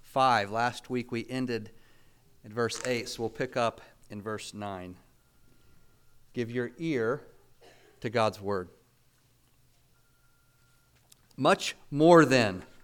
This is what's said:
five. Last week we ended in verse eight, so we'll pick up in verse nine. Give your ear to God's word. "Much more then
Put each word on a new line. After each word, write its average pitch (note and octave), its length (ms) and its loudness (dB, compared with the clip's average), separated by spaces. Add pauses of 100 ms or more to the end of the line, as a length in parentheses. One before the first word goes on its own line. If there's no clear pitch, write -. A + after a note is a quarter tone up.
five. A#2 520 0
Last A#2 380 -4
week B2 200 -6
we A#2 180 -6
ended A#2+ 440 -6 (720)
in A2 80 -20
verse A2+ 340 -4
eight, B2 220 -4
so - 160 -8
we'll A2 60 -4
pick B2+ 260 -8
up A#2 240 -2 (300)
in G#2 120 -14
verse G#2+ 320 -10
nine. F#2+ 400 -12 (1400)
Give A#2+ 180 -6
your A#2+ 260 -4
ear C#3+ 440 -2 (760)
to B2 80 -8
God's G#2+ 320 -2
word. F#2+ 280 -6 (2750)
"Much E3 380 0 (160)
more D#3+ 340 10
then A2+ 380 2 (220)